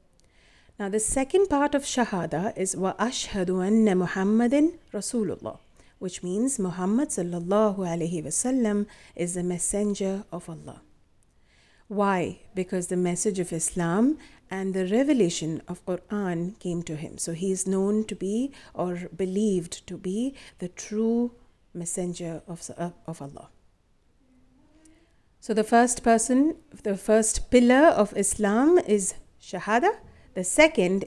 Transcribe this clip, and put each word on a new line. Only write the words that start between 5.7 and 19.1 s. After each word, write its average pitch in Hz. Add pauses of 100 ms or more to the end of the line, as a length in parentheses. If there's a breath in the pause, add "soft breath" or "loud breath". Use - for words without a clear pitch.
which 185
means 214
Muhammad 190
sallallahu 190
alaihi 170
wasallam 208 (280 loud breath)
is 175
the 180
messenger 196
of 170
Allah. 151 (1040 soft breath)
Why? 190 (140)
Because 180
the 180
message 180
of 175
Islam 185 (340 loud breath)
and 190
the 185
revelation 202
of -
Quran 180
came 175
to 160
him. -
So -
he 185
is 190
known 196
to 208
be 220 (220 loud breath)
or 180